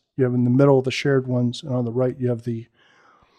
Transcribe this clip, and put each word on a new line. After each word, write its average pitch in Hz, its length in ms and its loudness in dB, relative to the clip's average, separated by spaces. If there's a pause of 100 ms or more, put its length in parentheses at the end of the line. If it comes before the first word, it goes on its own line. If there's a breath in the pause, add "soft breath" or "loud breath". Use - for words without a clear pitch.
(180)
You 135 60 0
have 123 100 0
in 123 100 2
the 123 60 2
middle 135 320 6
the 127 100 -4
shared 135 360 -2
ones. 123 340 -2
And 139 120 -8
on 123 120 -2
the 113 60 -6
right, 127 280 -2
you 123 100 -2
have 117 120 -4
the, 117 260 -8 (720 soft breath)